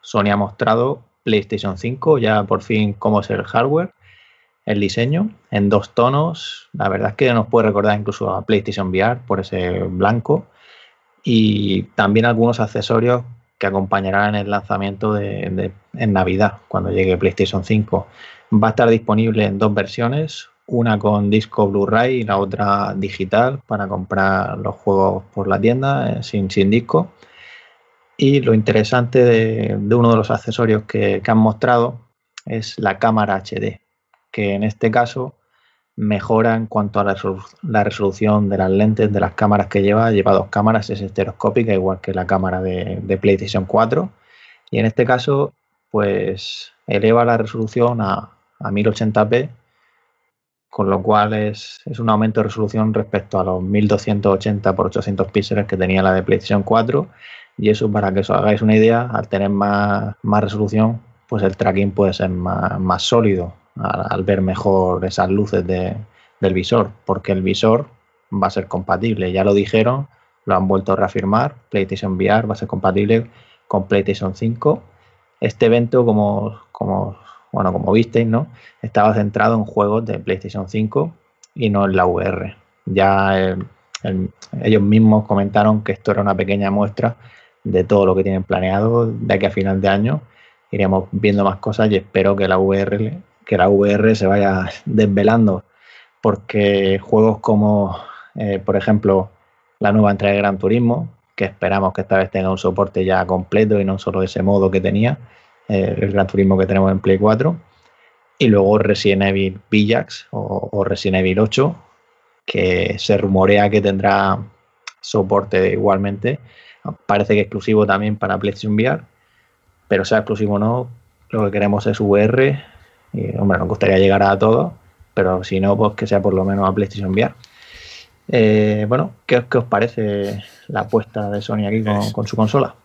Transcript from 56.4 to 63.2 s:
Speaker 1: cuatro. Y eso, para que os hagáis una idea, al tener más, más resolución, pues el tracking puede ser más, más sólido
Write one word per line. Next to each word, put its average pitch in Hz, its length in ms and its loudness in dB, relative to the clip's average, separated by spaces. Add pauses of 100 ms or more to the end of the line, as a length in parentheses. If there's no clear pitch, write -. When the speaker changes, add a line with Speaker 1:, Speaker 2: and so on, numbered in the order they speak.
Speaker 1:
cuatro. 117 460 0 (480)
Y 107 120 0
eso, 107 220 0
para 101 220 0
que 98 80 0
os 95 80 -6
hagáis 104 320 2
una 110 160 4
idea, 117 340 4
al 107 160 -4
tener 98 220 -2
más, 101 720 0
más 104 200 2
resolución, 107 600 -2 (260)
pues 104 160 -2
el 95 140 0
tracking 98 340 0
puede 95 220 0
ser 95 160 -4
más, 90 500 -4
más 90 240 -2
sólido 98 500 0 (220)